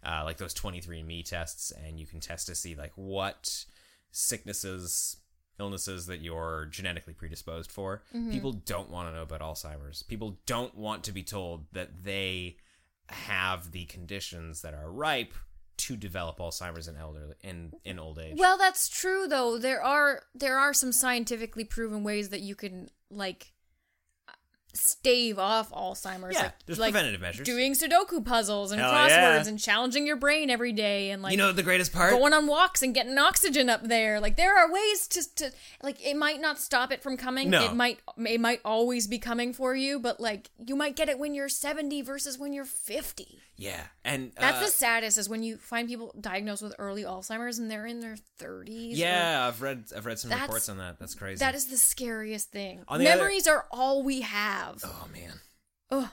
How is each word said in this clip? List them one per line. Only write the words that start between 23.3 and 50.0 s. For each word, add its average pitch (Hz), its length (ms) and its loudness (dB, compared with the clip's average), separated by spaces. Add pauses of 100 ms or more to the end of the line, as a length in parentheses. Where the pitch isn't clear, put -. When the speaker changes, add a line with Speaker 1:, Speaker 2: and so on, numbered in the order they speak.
Speaker 2:
stave 240 680 2
off 214 320 2
Alzheimer's. 185 640 -6
Speaker 1:
Yeah, - 80 2
Speaker 2:
Like, - 240 -8
Speaker 1:
there's 165 120 -6
Speaker 2:
like 220 140 4
Speaker 1:
preventative 127 280 0
measures. 92 240 -6
Speaker 2:
doing 254 280 2
Sudoku 330 500 4
puzzles 208 480 0
and 208 80 -2
Speaker 1:
Hell 127 120 4
Speaker 2:
crosswords 120 180 10
Speaker 1:
yeah. 160 380 10
Speaker 2:
and 214 120 -4
challenging 247 460 2
your 294 120 2
brain 285 340 4
every 240 220 0
day. 202 360 0
And, 196 140 -4
like, 190 80 0
Speaker 1:
You 196 60 4
know 196 160 6
the 180 100 0
greatest 180 280 4
part? 175 200 6
Speaker 2:
going 269 220 8
on 302 120 6
walks 320 380 4
and 262 100 2
getting 254 240 2
oxygen 294 520 6
up 226 140 2
there. 220 360 4
Like, 214 160 4
there 370 220 8
are 339 140 10
ways 403 360 2
to, - 300 -4
to, 285 140 -4 (300)
like, - 240 -6
it 285 120 0
might 302 240 2
not 302 180 0
stop 254 320 2
it 247 100 -4
from 262 160 -4
coming. 254 320 -2
Speaker 1:
No. 277 160 6
Speaker 2:
It - 80 0
might, 240 260 2 (180)
it 226 240 0
might 233 220 2
always 226 440 2
be 220 100 -4
coming 240 360 -2
for 254 220 -2
you, 277 240 0
but, 233 200 -2
like, 214 300 -4 (140)
you 254 120 -4
might 285 220 0
get 311 120 2
it 269 80 0
when 294 160 -4
you're 277 160 -4
seventy 285 520 -2
versus 269 360 -6
when 285 160 -6
you're 277 120 -8
fifty. - 760 -8 (180)
Speaker 1:
Yeah, 92 300 -8 (180)
and, 131 340 -2
Speaker 2:
That's 254 200 4
Speaker 1:
uh, - 80 2
Speaker 2:
the - 40 2
saddest, 226 460 2
is 202 100 0
when 220 160 -4
you 226 140 -4
find 233 320 -4
people 233 280 -10
diagnosed 202 460 -4
with 208 160 -10
early 202 240 -6
Alzheimer's 220 560 -6
and 226 100 -4
they're 214 160 -6
in 233 140 -8
their 226 160 -10 (220)
thirties. 220 600 -8
Speaker 1:
Yeah, 170 460 4
Speaker 2:
Or 123 60 2
Speaker 1:
I've 113 120 -6
read, 131 220 -4 (140)
I've 107 80 -8